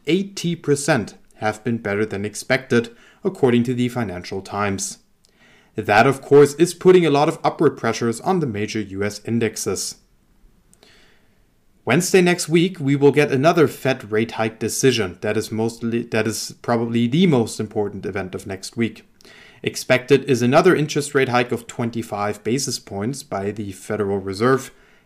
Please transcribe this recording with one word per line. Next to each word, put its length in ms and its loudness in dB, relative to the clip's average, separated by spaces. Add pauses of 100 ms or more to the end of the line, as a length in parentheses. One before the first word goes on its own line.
eighty 500 -2
percent 600 -2 (200)
have 300 -4
been 140 -2
better 260 -2
than 180 -6
expected, 720 -2 (300)
according 380 2
to 100 -2
the 160 -2
Financial 520 -8
Times. 580 -6 (760)
That, 320 4
of 140 0
course, 320 8
is 200 2
putting 320 6
a 40 2
lot 180 4
of 160 -4
upward 320 2
pressures 460 -2
on 180 0
the 80 -2
major 320 -4
U 240 -6
S 220 -6
indexes. 720 -4 (1900)
Wednesday 360 4
next 280 0
week, 320 0
we 160 0
will 160 6
get 180 2
another 340 4
Fed 460 -4
rate 200 0
hike 280 -6
decision. 600 0
That 160 -2
is 160 -6
mostly, 500 -4
that 240 -2
is 340 -6
probably 460 0
the 200 4
most 340 0
important 440 -6
event 300 -8
of 100 -12
next 300 -12
week. 300 -4 (580)
Expected 640 2
is 160 2
another 340 6
interest 400 -2
rate 140 2
hike 240 0
of 120 -6
twenty-five 800 -6
basis 340 -2
points 460 -8
by 280 -6
the 200 -10
Federal 460 -4
Reserve, 520 -2 (360)